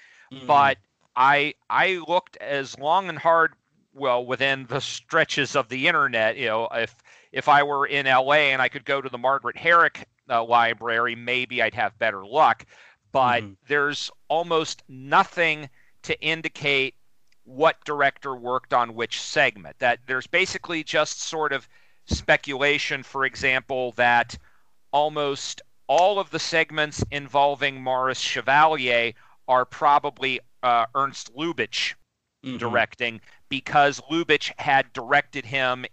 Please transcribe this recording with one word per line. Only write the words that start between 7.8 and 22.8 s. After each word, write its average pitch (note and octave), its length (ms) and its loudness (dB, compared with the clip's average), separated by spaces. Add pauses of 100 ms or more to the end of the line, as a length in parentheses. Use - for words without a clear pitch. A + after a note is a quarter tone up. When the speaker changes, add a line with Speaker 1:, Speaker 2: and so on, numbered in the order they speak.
Speaker 2:
in C#3 200 -2
L C3 280 4
A D3 180 4
and C3 80 0
I B2+ 80 2
could B2 160 -8
go C#3 160 -2
to C3 80 -10
the B2 80 -10
Margaret B2+ 400 -2
Herrick, E3 500 2 (220)
uh, A#2 160 0
library, A#2 680 2
maybe B2 480 -4
I'd G#2+ 120 0
have G#2 240 -4
better G2+ 280 -2
luck. B2 400 2 (460)
But B2 300 2
Speaker 1:
Mm-hmm. G2+ 100 -14 (140)
Speaker 2:
there's C#3+ 440 -2 (180)
almost E3 600 -2
nothing D3+ 800 -2 (320)
to - 180 -6
indicate D3 760 -2 (500)
what C#3 420 0
director C#3 500 -2
worked B2 380 -4
on A#2 200 0
which A2+ 280 -6
segment. G#2+ 560 -2
That A#2+ 280 0
there's C3 200 -6
basically E3+ 580 -4
just - 380 -2
sort D3+ 320 -4
of C3 120 -8 (400)
speculation, C#3+ 960 0